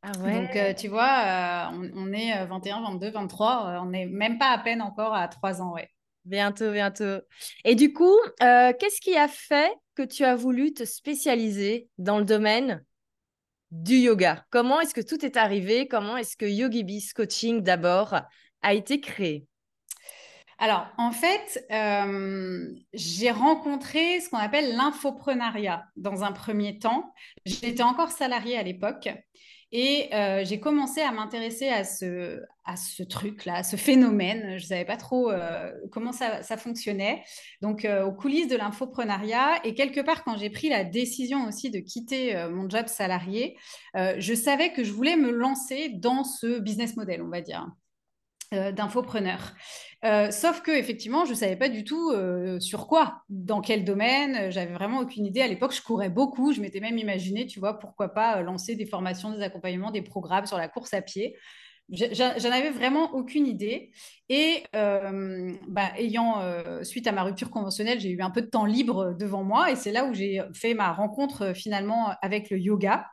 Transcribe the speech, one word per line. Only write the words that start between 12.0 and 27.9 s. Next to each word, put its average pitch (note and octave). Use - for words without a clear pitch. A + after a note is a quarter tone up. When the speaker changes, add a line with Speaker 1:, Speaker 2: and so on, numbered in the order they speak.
Speaker 1:
le G#3
domaine G#3+
du E3
yoga ? G#3
Comment B3
est-ce E4
que A#3+
tout D4+
est C4+
arrivé ? G#3+
Comment A3
est-ce A#3
que G#3+
Yogi A3
Biz G3
Coaching, A3+
d'abord, F3+
a G3+
été A#3
créé ? D3+
Speaker 2:
Alors, G#3
en A#3
fait, F#4
euh, G3
j'ai F#3
rencontré D4+
ce F4
qu'on B3
appelle A#3
l'infoprenariat A#3+
dans G3
un G3+
premier G#3
temps. A#3+
J'étais A#3
encore C#4+